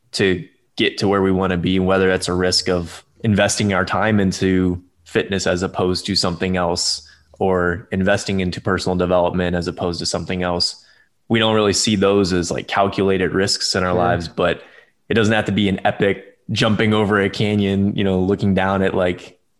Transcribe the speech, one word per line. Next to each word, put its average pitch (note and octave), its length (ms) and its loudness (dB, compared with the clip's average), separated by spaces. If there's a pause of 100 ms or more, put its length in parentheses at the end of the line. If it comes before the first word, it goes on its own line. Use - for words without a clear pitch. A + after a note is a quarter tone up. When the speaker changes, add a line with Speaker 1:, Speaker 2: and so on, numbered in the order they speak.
(120)
Speaker 1:
to F#2 340 0 (300)
get - 220 0
to G#2 100 0
where G2 140 2
we F#2+ 100 2
wanna F#2 240 0
be, F2+ 220 0
whether F#2+ 300 2
that's F#2 200 0
a F2 60 -2
risk F#2 340 0
of F2 340 -4 (200)
investing G2+ 520 2
our F#2 120 0
time G#2 340 0
into F#2 640 0 (220)
fitness G2 420 -4
as F2+ 160 0
opposed F#2 440 -2
to G2 80 -2
something F#2 420 -2
else, F2 500 -2 (320)
or F#2 520 0
investing G2 500 0
into F2+ 200 -4
personal F#2 360 -2
development F2+ 600 0
as E2+ 100 -4
opposed F2 320 -6
to E2+ 80 -8
something F2 360 -4
else. F2 420 -4 (440)
We A2+ 100 2
don't A2 160 4
really G#2+ 180 4
see G#2+ 240 0
those G2 380 4
as, F2 160 -2
like, - 180 -6
calculated F#2+ 640 0
risks - 420 -2
in G2 80 0
our F2+ 80 0
Speaker 2:
Sure. F2+ 80 0
Speaker 1:
lives, F2 300 0
but F2 340 -2 (460)
it G#2+ 60 -2
doesn't A2 200 2
have G#2+ 120 0
to G2+ 60 -2
be G2+ 160 0
an G2 180 -2
epic G2+ 520 -2 (140)
jumping A2 420 2
over G#2 260 2
a G2 100 2
canyon, G2+ 680 0
you G2+ 80 -2
know, F#2 160 2
looking G2 340 0
down F#2+ 280 0
at, F#2 120 0
like, F2+ 440 -2 (220)